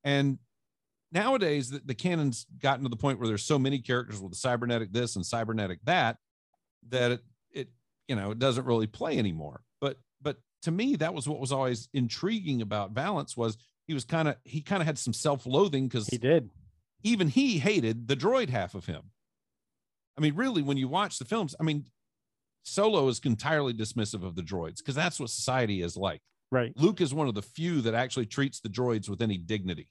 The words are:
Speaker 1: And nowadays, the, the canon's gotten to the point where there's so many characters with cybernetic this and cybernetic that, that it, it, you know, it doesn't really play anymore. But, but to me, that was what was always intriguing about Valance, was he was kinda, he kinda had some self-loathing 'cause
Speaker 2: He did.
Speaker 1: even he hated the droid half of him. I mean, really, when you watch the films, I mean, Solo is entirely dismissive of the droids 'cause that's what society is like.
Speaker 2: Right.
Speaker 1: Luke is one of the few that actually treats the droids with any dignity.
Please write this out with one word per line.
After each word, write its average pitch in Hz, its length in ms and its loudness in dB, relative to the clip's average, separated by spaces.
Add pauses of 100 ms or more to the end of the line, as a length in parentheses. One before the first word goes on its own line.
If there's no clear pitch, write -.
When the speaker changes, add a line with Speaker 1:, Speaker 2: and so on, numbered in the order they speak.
Speaker 1:
And 139 320 2 (720)
nowadays, 175 600 2
the, 139 120 -10
the 131 100 -6
canon's 151 520 0 (140)
gotten 135 240 2
to 131 60 -2
the 120 60 -4
point 127 240 0
where 117 80 -2
there's 107 160 0
so 151 160 2
many 135 200 2
characters 117 420 -2
with 92 140 -10
cybernetic 120 580 0
this 120 240 0
and 90 80 -4
cybernetic 107 580 -2
that, 127 320 2 (720)
that 123 240 2
it, 120 120 -2 (280)
it, 135 180 -8 (380)
you 135 80 -2
know, 101 160 -2
it 113 80 -6
doesn't 127 260 2
really 113 220 2
play 320 320 -2
anymore. 80 420 -4 (200)
But, 139 160 -2 (240)
but 139 160 -4 (240)
to 165 100 -2
me, 233 240 0
that 160 180 -2
was 139 140 -6
what 147 140 -4
was 131 100 -4
always 127 420 0
intriguing 147 680 0
about 104 300 -2
Valance, 147 440 -4
was 113 220 -2 (300)
he 165 60 -4
was 135 120 -2
kinda, 160 400 0
he 156 160 -6
kinda 180 240 0
had 151 120 0
some - 140 -4
self-loathing 139 800 2
'cause 117 180 -2
Speaker 2:
He 123 100 0
did. 131 320 4 (540)
Speaker 1:
even 202 240 4
he 240 320 4
hated 120 480 2
the 143 80 4
droid 214 320 2
half 104 280 -2
of 90 100 -10
him. 85 260 -8 (1080)
I 143 40 -2
mean, 151 140 4
really, 220 260 0
when 139 160 0
you 131 100 0
watch 180 300 -2
the 131 80 -10
films, 196 340 -2
I 160 40 0
mean, 151 220 0 (760)
Solo 196 460 4
is 123 160 2
entirely 135 500 2
dismissive 110 500 -4
of 90 120 -8
the 90 80 -6
droids 82 400 -6
'cause 139 120 -6
that's 165 240 -2
what 120 120 -6
society 117 500 0
is 85 160 -4
like. 92 240 -2 (300)
Speaker 2:
Right. 123 260 2
Speaker 1:
Luke 175 240 4
is 139 120 2
one 151 140 0
of 120 60 0
the 101 80 -4
few 165 400 -2
that 113 140 0
actually 123 320 0
treats 139 320 -2
the 113 100 -8
droids 113 400 0
with 98 140 -4
any 104 160 2
dignity. 90 520 -4